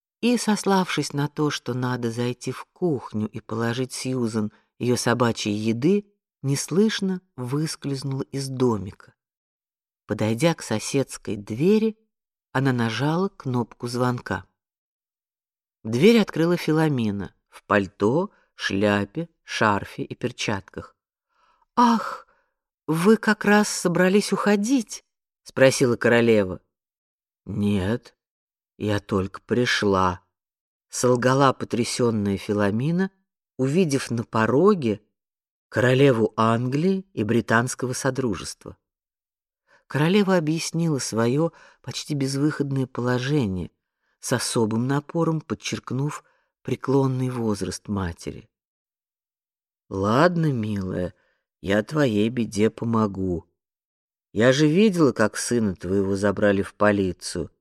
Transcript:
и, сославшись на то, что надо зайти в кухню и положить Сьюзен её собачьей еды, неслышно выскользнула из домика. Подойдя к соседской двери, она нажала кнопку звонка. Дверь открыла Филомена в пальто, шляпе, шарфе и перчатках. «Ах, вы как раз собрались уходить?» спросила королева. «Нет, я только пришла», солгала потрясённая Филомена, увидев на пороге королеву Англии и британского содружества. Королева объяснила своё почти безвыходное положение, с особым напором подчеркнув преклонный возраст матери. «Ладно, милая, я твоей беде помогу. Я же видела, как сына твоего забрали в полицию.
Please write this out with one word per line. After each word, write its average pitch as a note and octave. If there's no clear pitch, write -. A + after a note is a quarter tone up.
и, A#3
сославшись F#3+
на C#3+
то, D3+
что -
надо B2
зайти B2
в -
кухню A2+
и -
положить A#2
Сьюзен A2+
её A#2+
собачьей A#2
еды, A#2+
неслышно F#3
выскользнула C#3
из C3+
домика. A#2+
Подойдя A2+
к -
соседской -
двери, F3+
она C3
нажала B2+
кнопку B2
звонка. A#2+
Дверь D#3
открыла E3+
Филомена B2+
в -
пальто, G#2
шляпе, G2+
шарфе G#2+
и B2+
перчатках. -
«Ах, A#3
вы F3
как -
раз G#3
собрались F#3
уходить?» G#3
спросила B2+
королева. A2+
«Нет, G2+
я G#2
только G2
пришла», G2
солгала B2+
потрясённая A2
Филомена, A2+
увидев C#3
на A#2
пороге B2
королеву B2
Англии B2+
и A#2
британского A#2
содружества. B2
Королева F#3
объяснила D#3+
своё A#2+
почти -
безвыходное C#3
положение, B2
с -
особым A2+
напором D#3+
подчеркнув -
преклонный C3
возраст G#2+
матери. F#2
«Ладно, D3
милая, G2+
я G2+
твоей A#2
беде G#2+
помогу. G2
Я A2+
же D3
видела, F3
как G#2+
сына A2
твоего G2
забрали G2+
в -
полицию. G2